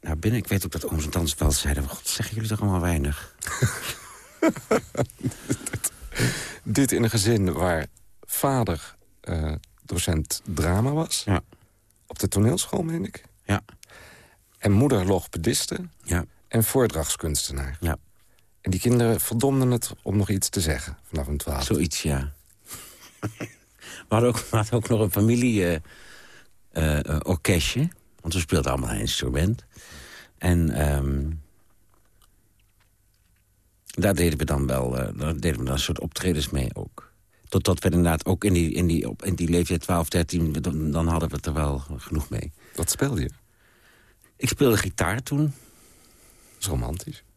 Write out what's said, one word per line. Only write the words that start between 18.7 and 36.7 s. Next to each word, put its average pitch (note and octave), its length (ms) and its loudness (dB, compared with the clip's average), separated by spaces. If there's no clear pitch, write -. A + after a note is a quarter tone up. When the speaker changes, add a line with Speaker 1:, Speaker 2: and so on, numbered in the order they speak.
Speaker 2:
die F#2 80 2
kinderen A#2+ 420 4
verdomden C3 500 2
het A#2+ 200 0
om - 160 0
nog G2+ 120 2
iets G2 200 0
te G2 120 -2
zeggen D#2 420 -2
vanaf D2 240 -4
een D2 100 -2
twaalfde. C#2 360 -2
Speaker 1:
Zoiets, D#2 280 0
ja. C#2 300 0
<laughs> G#2+ 320 -8
We A2 120 2
hadden A#2+ 100 6
ook, A2+ 80 0
we - 60 -2
hadden G#2+ 180 0
ook A2+ 160 0
nog A2 100 4
een G#2 120 2
familie, A2+ 540 4
eh, F2 100 2
eh, D2+ 340 2
eh, D#2 180 0
orkestje. F#2 680 2
Want E2+ 120 -6
we F2+ 60 0
speelden D#2 320 0
allemaal C2 180 -2
een D2+ 100 -2
instrument. - 680 0
En, E2+ 320 4
ehm, C#2 600 0
daar G2 300 0
deden D#2 240 2
we D#2+ 60 0
dan C#2 220 0
wel, B1+ 300 -2
eh, G1+ 220 -4
daar D2+ 200 -2
deden D#2+ 200 0
we - 60 -4
dan C2+ 80 -2
een C#2 60 -2
soort - 200 -2
optredens E2 500 -2
mee C2 260 -2